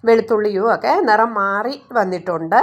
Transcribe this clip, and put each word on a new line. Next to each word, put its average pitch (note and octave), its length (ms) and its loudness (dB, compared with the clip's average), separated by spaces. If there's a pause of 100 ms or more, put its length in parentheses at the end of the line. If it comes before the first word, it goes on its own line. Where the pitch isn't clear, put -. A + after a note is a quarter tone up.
വെളുത്തുള്ളിയും G#3+ 640 0
ഒക്കെ - 180 0 (160)
നിറം A3 220 2 (100)
മാറി G#3 340 -4 (240)
വന്നിട്ടുണ്ട്. F3+ 640 -2